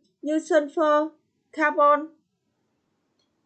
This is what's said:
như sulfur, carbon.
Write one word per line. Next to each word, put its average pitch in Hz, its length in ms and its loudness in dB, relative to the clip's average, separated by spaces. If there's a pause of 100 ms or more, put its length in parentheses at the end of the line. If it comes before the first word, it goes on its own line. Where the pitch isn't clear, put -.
(220)
như 302 160 -4
sulfur, 302 720 0 (420)
carbon. 294 560 0 (1400)